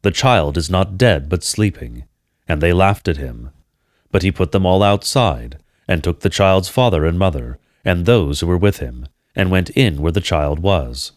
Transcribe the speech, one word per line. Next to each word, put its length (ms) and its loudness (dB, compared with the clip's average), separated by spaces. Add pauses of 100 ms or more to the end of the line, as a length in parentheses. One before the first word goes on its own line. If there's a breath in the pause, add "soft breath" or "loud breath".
The 120 2
child 440 2
is 140 -4
not 260 0
dead, 320 2
but 160 -2
sleeping." 600 -4 (460)
And 120 -2
they 100 4
laughed 360 2
at 100 -2
him. 320 -12 (600)
But 120 2
he 80 2
put 220 -2
them 120 2
all 180 4
outside, 760 0 (280)
and 160 -2
took 180 -4
the 100 0
child's 400 2
father 340 0
and 140 0
mother, 400 -2 (260)
and 220 0
those 340 2
who 60 -4
were 100 0
with 220 0
him, 280 -10 (300)
and 140 0
went 200 2
in 300 0
where 120 0
the 100 -2
child 380 -2
was. 560 -2